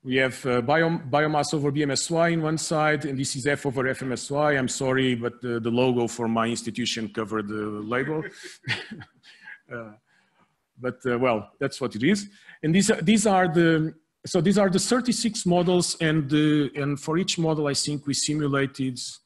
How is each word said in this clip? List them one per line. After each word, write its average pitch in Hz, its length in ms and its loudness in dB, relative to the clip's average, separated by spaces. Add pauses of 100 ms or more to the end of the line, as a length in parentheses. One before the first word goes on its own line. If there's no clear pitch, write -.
we 131 140 -2
have, 131 300 0
uh, 123 140 2
biom-, 160 500 0
biomass 147 440 0
over 143 160 0
B 147 120 0
M 143 80 0
S 131 200 -2
Y 170 180 2
in 165 140 0
one 156 160 -2
side, 151 480 0
and 135 120 -4
this 139 160 -4
is 131 120 -6
F 143 180 0
over 131 220 -2
F 127 160 -4
M 131 100 -4
S - 180 -8
Y. 147 220 2
I'm 131 160 0
sorry, 131 460 0
but 117 260 -6
the, 120 180 -4
the 113 120 -2
logo 123 360 2
for 113 220 -4
my 113 200 0
institution 113 600 -6
covered 107 400 -6
the 107 160 -6 (300)
label. 147 340 -4
<laughs> - 60 -18 (1300)
Uh, 117 220 -12 (880)
but, 123 280 -6
uh, 120 120 0
well, 117 400 0
that's 135 220 -4
what 113 160 -6
it 110 80 -2
is. 202 240 2 (340)
And 160 100 0
these 190 160 4
are, 220 140 2
these 208 240 4
are 185 220 4
the, 160 440 4 (320)
so - 160 0
these 196 180 4
are 196 120 6
the 190 80 2
thirty-six 240 680 0
models, 180 560 2
and 156 300 2
the, 151 460 4
and 143 240 -4
for 160 180 -2
each 190 180 -2
model, 156 300 0
I 139 80 0
think 147 320 -4
we 139 80 -2
simulated 139 880 -2 (240)